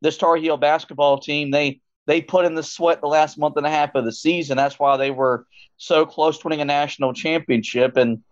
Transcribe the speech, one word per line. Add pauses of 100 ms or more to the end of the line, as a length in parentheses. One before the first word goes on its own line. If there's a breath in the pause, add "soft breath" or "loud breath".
this
Tar
Heel
basketball
team,
they, (280)
they
put
in
the
sweat
the
last
month
and
a
half
of
the
season.
That's
why
they
were (300 soft breath)
so
close
to
winning
a
national
championship.
And